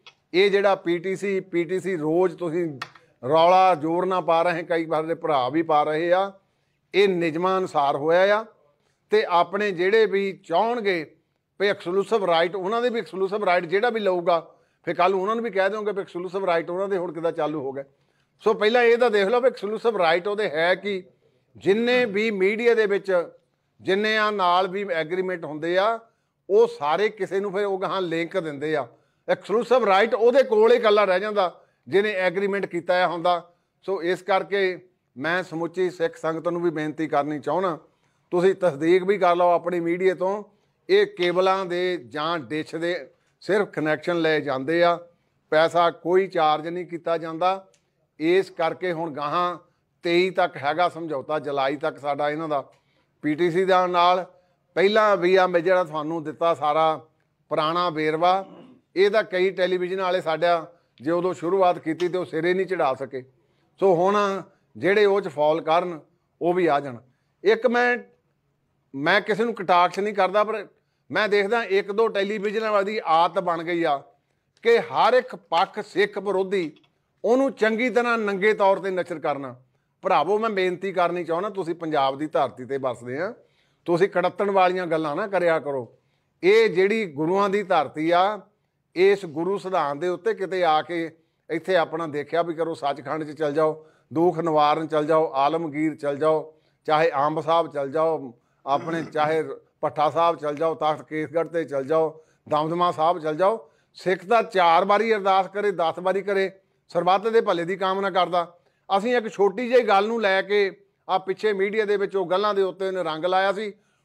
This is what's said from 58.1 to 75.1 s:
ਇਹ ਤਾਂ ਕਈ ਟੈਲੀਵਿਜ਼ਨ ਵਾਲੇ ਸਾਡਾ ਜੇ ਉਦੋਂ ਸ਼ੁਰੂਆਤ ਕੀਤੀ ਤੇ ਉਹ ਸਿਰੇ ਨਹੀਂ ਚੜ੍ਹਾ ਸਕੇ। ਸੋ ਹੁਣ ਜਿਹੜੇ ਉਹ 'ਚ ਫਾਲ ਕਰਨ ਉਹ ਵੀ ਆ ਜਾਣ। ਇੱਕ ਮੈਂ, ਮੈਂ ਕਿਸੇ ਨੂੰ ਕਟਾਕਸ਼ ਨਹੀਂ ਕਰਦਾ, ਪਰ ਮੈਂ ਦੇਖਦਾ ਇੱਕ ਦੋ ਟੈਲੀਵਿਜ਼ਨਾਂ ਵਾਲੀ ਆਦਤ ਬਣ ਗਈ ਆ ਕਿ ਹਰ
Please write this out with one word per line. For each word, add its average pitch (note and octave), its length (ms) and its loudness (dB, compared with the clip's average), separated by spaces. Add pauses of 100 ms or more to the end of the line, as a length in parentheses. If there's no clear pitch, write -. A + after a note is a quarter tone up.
ਇਹ G3 140 4
ਤਾਂ G#3+ 120 2
ਕਈ F#3 280 0
ਟੈਲੀਵਿਜ਼ਨ F3+ 500 -2
ਵਾਲੇ F3+ 200 0
ਸਾਡਾ D#3+ 520 0 (280)
ਜੇ C3+ 100 -4
ਉਦੋਂ F3 240 0
ਸ਼ੁਰੂਆਤ F3+ 440 0
ਕੀਤੀ D#3+ 300 -4
ਤੇ F3 100 -4
ਉਹ F3 60 -4
ਸਿਰੇ E3 300 -2
ਨਹੀਂ F#3+ 120 -2
ਚੜ੍ਹਾ E3 280 0
ਸਕੇ। C3 280 -10 (580)
ਸੋ F#3+ 140 4
ਹੁਣ F#3+ 220 2 (600)
ਜਿਹੜੇ G3 280 2
ਉਹ G3+ 160 2
'ਚ F#3 80 -6
ਫਾਲ D3+ 320 0
ਕਰਨ D#3+ 400 -2 (400)
ਉਹ E3+ 140 0
ਵੀ F3+ 120 2
ਆ C#3+ 140 2
ਜਾਣ। C3 160 -10 (480)
ਇੱਕ A3 220 4
ਮੈਂ, A#3+ 300 2 (1000)
ਮੈਂ E3+ 260 2
ਕਿਸੇ G#3 240 -2
ਨੂੰ A#3 100 -4
ਕਟਾਕਸ਼ F3 460 2
ਨਹੀਂ G#3 140 -4
ਕਰਦਾ, G3 300 2
ਪਰ G#3+ 220 -8 (440)
ਮੈਂ G3 180 0
ਦੇਖਦਾ G#3 360 2
ਇੱਕ F#3+ 280 -2
ਦੋ A3 160 2
ਟੈਲੀਵਿਜ਼ਨਾਂ G#3 640 -2
ਵਾਲੀ G#3 340 0
ਆਦਤ E3 320 2
ਬਣ E3+ 240 -2
ਗਈ E3+ 200 -2
ਆ C#3+ 200 0 (640)
ਕਿ A#3 140 6
ਹਰ F3 360 2